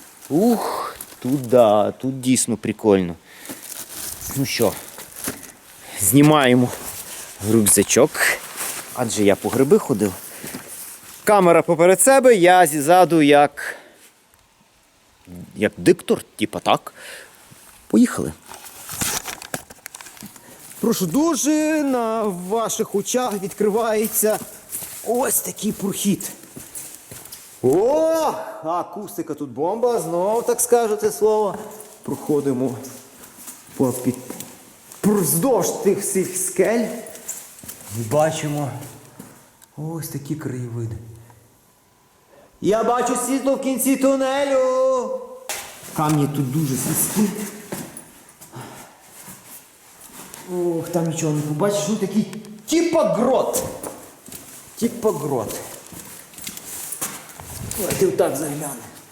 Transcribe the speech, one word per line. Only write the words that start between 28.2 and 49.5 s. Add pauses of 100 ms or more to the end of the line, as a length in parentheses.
акустика
тут
бомба,
знов
так
скажу
це
слово. (480)
Проходимо (1040)
по
під... (880)
вздовж
тих
всіх
скель. (1120)
І
бачимо... (1080)
Ось
такі
краєвиди. (1700)
Я
бачу
світло
в
кінці
тунелю. (760)
Камні
тут
дуже
слизькі. (3250)